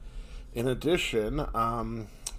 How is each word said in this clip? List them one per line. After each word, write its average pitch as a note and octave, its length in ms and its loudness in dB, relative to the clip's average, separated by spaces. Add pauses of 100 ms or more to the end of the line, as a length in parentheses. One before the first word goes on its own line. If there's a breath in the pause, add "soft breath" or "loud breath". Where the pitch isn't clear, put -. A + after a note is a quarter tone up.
(540 loud breath)
In A#2+ 160 2
addition, B2+ 840 2
um, A2+ 540 0 (320 loud breath)